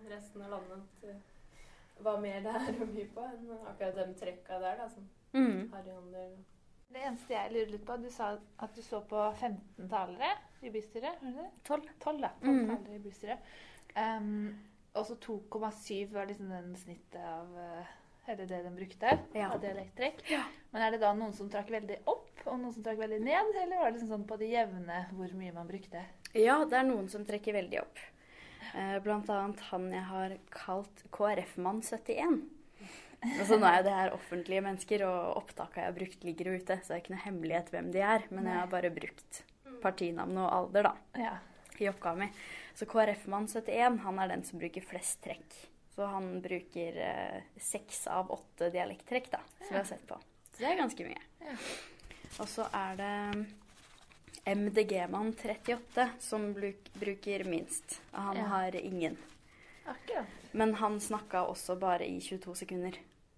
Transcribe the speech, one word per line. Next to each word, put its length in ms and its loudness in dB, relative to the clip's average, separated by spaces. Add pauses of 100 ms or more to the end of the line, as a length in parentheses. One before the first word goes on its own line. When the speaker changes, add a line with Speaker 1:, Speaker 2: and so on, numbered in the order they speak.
Speaker 1:
resten 340 -12
av 80 -10
landet 260 -8
at, 280 -16
eh, 120 -12 (840)
hva 180 2
mer 240 -2
det 140 -2
er 180 0
å 140 -2
by 200 -4
på 180 -8
enn 340 -10
akkurat 380 -4
den 180 -4
trekka 460 -8
der, 180 -2
da, 100 -6
som 200 -16 (200)
Speaker 2:
Mm. 400 4
Speaker 1:
harryhandel. 680 -12 (520)
Speaker 3:
Det 100 -12
eneste 320 -4
jeg 220 0
lurer 180 2
litt 160 -8
på, 100 -4
du 140 -8
sa 260 -2 (200)
at 180 -8
du 80 -14
så 180 -4
på 360 2
femten 520 -4
talere, 460 0 (280)
i 80 -8
bystyret, 520 -4
var 80 -6
det 120 -8
det? 80 -8 (140)
Speaker 2:
Tolv. 220 0 (140)
Speaker 3:
Tolv, 200 0
da. 80 2 (120)
Tolv 160 8
Speaker 2:
Mhm. 200 4
Speaker 3:
kaller 200 -10
i 20 -10
bystyret. 400 -6 (560)
Ehm, 640 0 (360)
og 120 0
så 140 -8
to 180 -4 (120)
komma 220 -2
syv 400 -6
var 140 -2
liksom 220 -8
den 280 -8
snittet 480 -14
av, 220 -8 (120)
eh, 260 -10 (440)
eller 180 -6
det 160 -4
den 140 -8
brukte 420 4 (160)
Speaker 2:
Ja. 180 0
Speaker 3:
av 80 0
dialekttrekk. 680 -4
Speaker 2:
Ja. 140 2 (280)
Speaker 3:
Men 100 0
er 100 6
det 80 0
da 140 8
noen 200 0
som 160 -6
trakk 200 -2
veldig 360 -2
opp, 220 2 (180)
og 140 -2
noen 120 -4
som 100 -10
trakk 160 -2
veldig 220 0
ned, 360 4
eller 220 2
var 120 6
det 100 -2
liksom 80 -2 (100)
sånn 80 -4
på 120 -4
det 120 0
jevne 640 0
hvor 220 -6
mye 200 -6
man 140 -8
brukte? 360 -8 (300)
Speaker 2:
Ja, 300 10
det 140 4
er 60 8
noen 240 4
som 160 -6
trekker 280 0
veldig 280 2
opp. 180 -8 (760)
Eh, 260 0
blant 280 2
annet 320 0
han 300 -2
jeg 140 -2
har 320 -2 (140)
kalt 600 -6
K 160 2
R 140 4
F-mann 420 0
syttién. 680 2 (720)
Altså, 360 6
nå 80 10
er 120 12
jo 40 10
det 100 6
her 200 6
offentlige 500 0
mennesker, 400 0
og 400 2
opptaket 340 -8
jeg 80 0
har 80 0
brukt 320 -8
ligger 220 -2
jo 120 0
ute, 220 2
så 80 -10
det 20 -8
er 120 -2
ikke 80 -10
noe 160 -6
hemmelighet 440 0
hvem 220 -2
de 80 2
er, 300 6
men 140 -2
jeg 100 2
har 120 2
Speaker 3:
Nei. 40 -10
Speaker 2:
bare 200 2
brukt 520 -8 (400)
partinavn 560 0
og 140 4
alder, 320 6
da, 100 6 (220)
Speaker 3:
Ja. 220 -2 (420)
Speaker 2:
i 80 4
oppgaven 300 0
min. 120 0 (440)
Så 140 -6
K 120 4
R 100 8
F-mann 360 -2
syttién, 520 4
han 200 -2
er 100 2
den 160 -2
som 140 -8
bruker 240 -4
flest 400 -4
trekk. 300 -10 (440)
Så 120 0
han 320 -2
bruker, 560 -4
eh, 460 -2 (160)
seks 480 -4
av 240 2
åtte 420 -2
dialekttrekk, 580 -2
da, 80 0 (200)
som 80 -12
jeg 40 -8
har 80 2
Speaker 3:
Ja. 60 4
Speaker 2:
sett 220 -8
på. 80 -10 (400)
Så 40 -16
det 100 2
er 80 4
ganske 280 0
mye. 160 -8 (200)
Speaker 3:
Ja. 120 -8 (880)
Speaker 2:
Og 60 -4
så 260 -2
er 240 0
det 500 0 (1000)
M 260 4
D 120 6
G-mann 500 0
trettiåtte 760 0 (100)
som 340 -2
bruk-, 440 -6
bruker 460 -2
minst. 560 -4 (140)
Han 220 -2
Speaker 3:
Ja. 80 0
Speaker 2:
har 320 2
ingen. 420 -2 (680)
Speaker 3:
Akkurat. 400 -4 (280)
Speaker 2:
Men 200 6
han 260 2
snakket 500 0
også 280 -2
bare 300 4
i 120 -2
tjueto 360 -6
sekunder. 400 -4 (420)